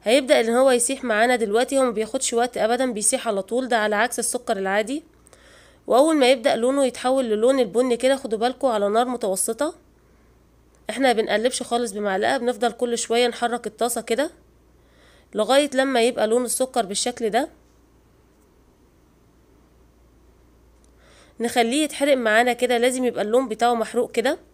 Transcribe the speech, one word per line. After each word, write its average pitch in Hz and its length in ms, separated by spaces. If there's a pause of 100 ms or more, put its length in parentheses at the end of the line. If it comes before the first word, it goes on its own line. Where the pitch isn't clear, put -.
هيبدأ 262 380
ان 226 80
هو 254 220
يسيح 254 340
معانا 233 320
دلوقتي، 233 420
هو 262 40
ما 247 80
بياخدش 214 440
وقت 240 220
ابدا، 247 360
بيسيح 220 360
على 196 140
طول، 240 260
ده 233 100
على 214 180
عكس 226 220
السكر 233 380
العادي. 208 480 (840)
واول 302 300
ما 254 140
يبدأ 254 260
لونه 262 280
يتحول 254 400
للون 233 360
البني 233 360
كده، 262 200
خدوا 226 220
بالكوا 254 320
على 202 180
نار 233 200
متوسطة. 233 640 (1160)
احنا 254 180
ما 240 40
بنقلبش 220 500
خالص 240 300
بمعلقة، 208 440
بنفضل 240 360
كل 233 260
شوية 240 280
نحرك 240 400
الطاسة 233 340
كده 233 300 (1040)
لغاية 269 400
لما 262 280
يبقى 240 240
لون 240 180
السكر 240 420
بالشكل 220 440
ده، 247 180 (4000)
نخليه 240 440
يتحرق 285 320
معانا 240 360
كده، 240 260
لازم 254 260
يبقى 233 180
اللون 233 260
بتاعه 233 260
محروق 226 360
كده. 254 280 (160)